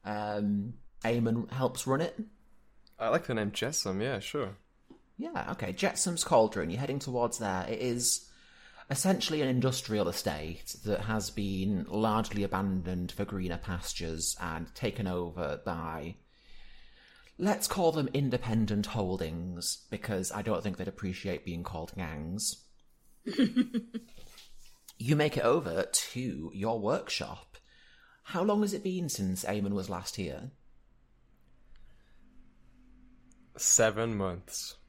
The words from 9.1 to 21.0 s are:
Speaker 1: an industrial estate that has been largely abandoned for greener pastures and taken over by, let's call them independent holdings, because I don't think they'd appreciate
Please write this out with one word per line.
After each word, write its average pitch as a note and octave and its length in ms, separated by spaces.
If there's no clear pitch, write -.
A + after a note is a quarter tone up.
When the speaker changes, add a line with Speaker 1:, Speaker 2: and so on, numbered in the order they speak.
Speaker 1:
an C3+ 80
industrial B2 580
estate D#2+ 680
that G#2 160
has G#2+ 300
been G2 580
largely G#2+ 540
abandoned F#2 680
for G2+ 140
greener F2+ 320
pastures E2 840
and E2 360
taken G#2+ 320
over E2+ 580
by, D#2+ 500
let's G#3 280
call E3+ 240
them D3+ 220
independent A2+ 720
holdings, F2+ 1040
because G2 420
I G2+ 120
don't G#2 180
think F#2+ 160
they'd F2+ 100
appreciate F2+ 560